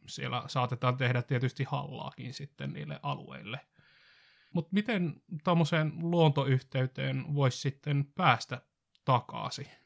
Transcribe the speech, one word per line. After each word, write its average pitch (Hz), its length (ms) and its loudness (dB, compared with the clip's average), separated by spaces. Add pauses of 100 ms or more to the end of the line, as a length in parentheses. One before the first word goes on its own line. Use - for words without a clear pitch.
siellä 127 400 -6
saatetaan 123 500 0
tehdä 123 260 0
tietysti 127 420 -2
hallaakin 131 680 -8
sitten 143 380 -10
niille 147 300 -10
alueille. - 580 -8 (920)
Mut 170 180 -4
miten 196 500 0 (220)
tommoseen 165 520 4
luontoyhteyteen 135 1400 2
voisi 135 240 2
sitten 143 460 -2 (100)
päästä 127 480 2 (420)
takaisin? - 640 0 (200)